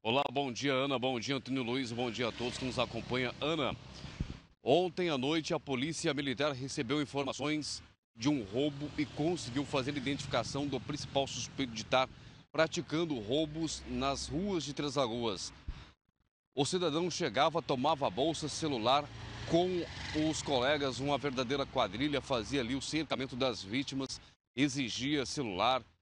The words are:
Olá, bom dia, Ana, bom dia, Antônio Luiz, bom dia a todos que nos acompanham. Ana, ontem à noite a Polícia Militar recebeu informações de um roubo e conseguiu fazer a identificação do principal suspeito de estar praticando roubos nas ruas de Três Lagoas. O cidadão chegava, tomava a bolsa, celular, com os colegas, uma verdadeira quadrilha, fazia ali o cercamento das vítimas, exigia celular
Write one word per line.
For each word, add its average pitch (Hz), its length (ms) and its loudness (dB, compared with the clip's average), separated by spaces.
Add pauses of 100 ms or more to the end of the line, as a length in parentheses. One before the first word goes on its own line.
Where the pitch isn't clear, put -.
Olá, 123 200 4 (100)
bom 139 180 0
dia, 123 220 0
Ana, 135 240 2
bom 127 220 0
dia, 117 160 -2
Antônio 131 260 -2
Luiz, 120 300 -2
bom 120 180 -2
dia 113 200 0
a - 20 -4
todos 120 260 -4
que 131 80 -4
nos 123 140 -2
acompanham. 123 600 -2
Ana, 147 360 0 (880)
ontem 175 480 4
à 147 40 2
noite 147 380 0
a 147 60 0
Polícia 143 520 -2
Militar 139 420 0
recebeu 135 460 -2
informações 139 840 -2 (320)
de 117 120 0
um 143 240 4
roubo 143 460 0
e 147 80 2
conseguiu 147 580 0
fazer 135 300 0
a 147 40 -2
identificação 139 680 0
do 135 140 -2
principal 139 480 -2
suspeito 120 460 -4
de 110 100 -8
estar 127 260 4 (420)
praticando 156 680 0
roubos 151 680 0
nas 127 400 0
ruas 170 360 0
de 139 100 -6
Três 143 220 -2
Lagoas. 117 580 0 (1000)
O 139 100 4
cidadão 170 460 0
chegava, 151 500 2
tomava 135 460 2
a - 20 4
bolsa, 143 400 0
celular, 139 560 2 (460)
com 175 320 4 (440)
os 156 140 0
colegas, 139 580 2
uma 139 200 2
verdadeira 131 440 0
quadrilha, 127 580 0
fazia 123 400 0
ali 120 120 -2
o 135 80 -2
cercamento 135 540 -2
das 123 260 0
vítimas, 131 580 -4 (360)
exigia 131 720 0
celular 117 560 2 (180)